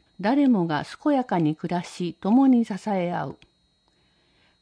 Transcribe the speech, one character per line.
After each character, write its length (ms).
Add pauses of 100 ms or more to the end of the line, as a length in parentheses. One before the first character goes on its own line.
(200)
誰 280
も 180
が 180 (180)
健 120
や 100
か 140
に 180
暮 180
ら 80
し、 380
共 260
に 200
支 80 (160)
え 240
合 140
う。 100 (1200)